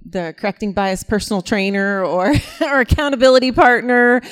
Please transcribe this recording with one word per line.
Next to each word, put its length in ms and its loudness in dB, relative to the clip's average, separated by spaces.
the 320 -10
correcting 360 -6
bias 300 -4
personal 380 -4
trainer 640 -2
or, 280 0
<laughs> 120 -18
or 200 0
accountability 720 2
partner? 800 2